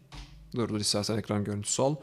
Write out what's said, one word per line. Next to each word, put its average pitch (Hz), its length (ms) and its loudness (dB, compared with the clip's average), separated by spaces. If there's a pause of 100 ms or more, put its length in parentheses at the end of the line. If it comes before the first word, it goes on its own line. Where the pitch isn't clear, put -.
(560)
Dur 113 140 0
dur, 104 100 0
istersen 104 380 2
ekran 101 260 0
görüntüsü 104 380 0
al. 139 220 4